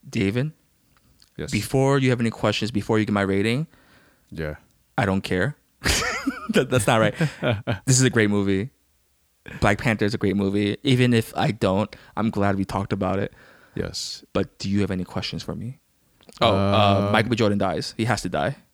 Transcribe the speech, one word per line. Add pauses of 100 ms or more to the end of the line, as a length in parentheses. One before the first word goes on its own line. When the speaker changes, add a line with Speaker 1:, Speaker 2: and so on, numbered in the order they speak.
Speaker 1:
David? (840)
Speaker 2:
Yes.
Speaker 1:
Before
you
have
any
questions,
before
you
get
my
rating, (640)
Speaker 2:
Yeah. (420)
Speaker 1:
I
don't
care. (260)
<laughs> (640)
That,
that's
not
right. (260)
Speaker 2:
<laughs>
Speaker 1:
This
is
a
great
movie. (920)
Black
Panther
is
a
great
movie.
Even
if
I
don't, (220)
I'm
glad
we
talked
about
it. (420)
Speaker 2:
Yes.
Speaker 1:
But
do
you
have
any
questions
for
me? (640)
Oh,
uh,
Speaker 2:
Uh,
Speaker 1:
Michael
B.
Jordan
dies.
He
has
to
die. (180)